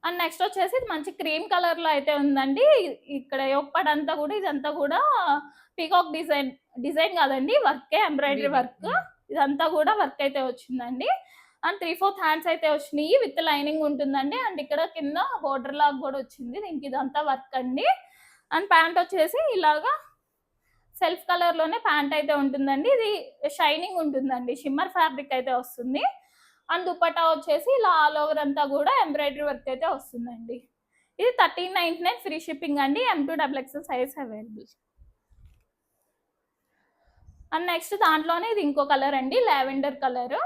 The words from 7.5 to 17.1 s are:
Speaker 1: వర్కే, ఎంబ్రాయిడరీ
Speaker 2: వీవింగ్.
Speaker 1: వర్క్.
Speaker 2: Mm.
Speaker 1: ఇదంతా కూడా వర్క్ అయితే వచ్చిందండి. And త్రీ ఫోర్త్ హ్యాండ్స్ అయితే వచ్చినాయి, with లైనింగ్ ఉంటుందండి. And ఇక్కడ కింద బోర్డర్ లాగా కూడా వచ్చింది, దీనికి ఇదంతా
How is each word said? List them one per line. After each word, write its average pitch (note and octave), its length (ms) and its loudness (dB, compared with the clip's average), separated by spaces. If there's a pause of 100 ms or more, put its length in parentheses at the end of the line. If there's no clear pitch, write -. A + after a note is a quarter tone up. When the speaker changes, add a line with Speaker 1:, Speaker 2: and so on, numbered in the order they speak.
Speaker 1:
వర్కే, D#4 300 0 (100)
ఎంబ్రాయిడరీ C#4 400 0
Speaker 2:
వీవింగ్. C#4+ 100 2
Speaker 1:
వర్క్. B3 320 -6
Speaker 2:
Mm. F5 100 2 (320)
Speaker 1:
ఇదంతా C#4+ 340 2 (100)
కూడా D#4+ 260 4
వర్క్ C#4 240 -4
అయితే C#4 240 -2
వచ్చిందండి. B3+ 580 -6 (580)
And G4+ 140 -2
త్రీ E4 100 -4 (120)
ఫోర్త్ G4 240 0
హ్యాండ్స్ D#4+ 260 0
అయితే D#4+ 220 0
వచ్చినాయి, D4+ 500 0
with D#4 240 -4
లైనింగ్ D4 400 0
ఉంటుందండి. C#4 580 -2
And F#4 180 -6
ఇక్కడ D4+ 160 -2 (180)
కింద D4 180 -4 (300)
బోర్డర్ C4+ 340 -4
లాగా D4 240 2
కూడా C4+ 180 -4
వచ్చింది, B3 340 -12 (100)
దీనికి C#4+ 240 -8
ఇదంతా C#4+ 300 -2 (100)